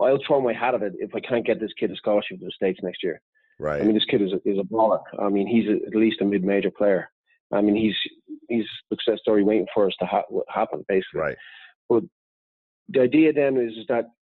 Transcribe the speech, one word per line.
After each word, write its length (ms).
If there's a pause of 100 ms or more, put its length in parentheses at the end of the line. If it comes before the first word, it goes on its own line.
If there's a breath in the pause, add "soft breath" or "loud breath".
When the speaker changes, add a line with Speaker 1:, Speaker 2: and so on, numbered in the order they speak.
Speaker 1:
I'll 240
throw 140
my 140
hat 220
at 80
it 160
if 140
I 60
can't 260
get 140
this 180
kid 140
a 60
scholarship 420
to 60
the 60
States 300
next 220
year. 160 (400)
Speaker 2:
Right. 220
Speaker 1:
I 20
mean, 120
this 100
kid 160
is 100
a, 60 (120)
is 80
a 60
baller. 380 (180)
I 80
mean, 200
he's 200
a, 180
at 100
least 260
a 40
mid-major 460
player. 400 (400)
I 80
mean, 160
he's, 200 (520)
he's 160
a 320
success 240
story 240
waiting 300
for 120
us 140
to 60
ha-, 180 (240)
happen, 400
basically. 320
Speaker 2:
Right. 180 (520 loud breath)
Speaker 1:
But 140 (840)
the 140
idea 320
then 240
is, 200
is 120
that 160 (180)